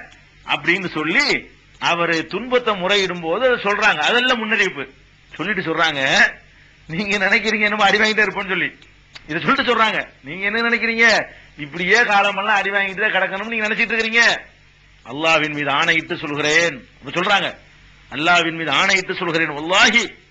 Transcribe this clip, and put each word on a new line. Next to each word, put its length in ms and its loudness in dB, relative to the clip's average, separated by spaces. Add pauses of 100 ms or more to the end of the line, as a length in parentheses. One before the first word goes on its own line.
(460)
அப்படின்னு 440 0
சொல்லி 680 -2 (240)
அவரு 460 0
துன்பத்தை 480 0
முறையிடும் 460 0
போது 260 -2
அதை 160 2
சொல்றாங்க. 360 2
அதெல்லாம் 400 2
முன்னறிவிப்பு 460 -2 (500)
சொல்லிட்டு 280 -4
சொல்றாங்க, 380 0 (840)
"நீங்க 320 -4
நினைக்கிறீங்க 440 0
என்னமோ 220 2
அடி 140 4
வாங்கிட்டே 260 2
இருப்போம்னு 300 -4
சொல்லி 160 -2 (580)
இதை 120 -4
சொல்லிட்டு 280 0
சொல்றாங்க, 300 2 (240)
நீங்க 220 -12
என்ன 180 -2
நினைக்கிறீங்க, 420 0 (520)
இப்படியே 480 0
காலமெல்லாம் 520 2
அடி 140 -2
வாங்கிட்டு 320 -2
தான் 120 0
கிடக்கணும்னு 380 -2
நீங்க 160 -2
நினைச்சிட்டு 240 -2
இருக்கிறீங்க? 300 0 (840)
அல்லாஹ்வின் 480 0
மீது 160 -4
ஆணையிட்டு 460 0
சொல்கிறேன்." 600 0 (180)
அப்ப 160 -18 (100)
சொல்றாங்க, 280 0 (640)
"அல்லாஹ்வின் 480 2
மீது 120 -6
ஆணையிட்டு 440 0
சொல்கிறேன், 340 -2
வல்லாஹி 560 2 (260)